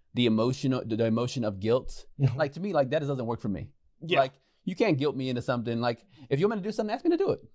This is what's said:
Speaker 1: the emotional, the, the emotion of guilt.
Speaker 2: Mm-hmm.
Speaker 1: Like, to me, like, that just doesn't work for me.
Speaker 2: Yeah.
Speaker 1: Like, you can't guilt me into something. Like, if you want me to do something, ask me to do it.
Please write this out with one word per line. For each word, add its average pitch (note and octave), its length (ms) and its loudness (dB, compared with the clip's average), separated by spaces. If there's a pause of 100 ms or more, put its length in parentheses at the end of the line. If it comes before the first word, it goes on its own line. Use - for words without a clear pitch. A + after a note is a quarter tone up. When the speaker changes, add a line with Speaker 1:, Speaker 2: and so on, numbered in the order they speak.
(140)
Speaker 1:
the A#2+ 120 4
emotional, B2 600 2
the, A2+ 100 -4
the A2+ 100 2
emotion A#2 380 0
of G2+ 160 -4
guilt. A2+ 460 -2 (140)
Speaker 2:
Mm-hmm. B2+ 180 2
Speaker 1:
Like, D3 160 -2
to D#3+ 60 -12
me, F#3+ 140 -4
like, C#3 180 2
that D3 80 2
just C#3+ 100 -4
doesn't B2+ 160 -2
work A#2 160 -4
for A2+ 80 -4
me. F2+ 200 -6 (320)
Speaker 2:
Yeah. E3 180 2
Speaker 1:
Like, C3+ 140 2 (300)
you F#3 120 -6
can't G3 220 4
guilt C#3+ 180 0
me C3 140 -2
into A#2+ 120 -2
something. A#2 400 -2
Like, A#2+ 240 -2 (240)
if C#3 100 2
you F#3+ 80 4
want A3 120 -2
me F3+ 40 -6
to G#3+ 60 -4
do - 40 -2
something, G#3+ 200 -2
ask C4+ 100 -4
me E4+ 80 2
to E4+ 60 4
do F#4+ 140 0
it. - 80 -4 (160)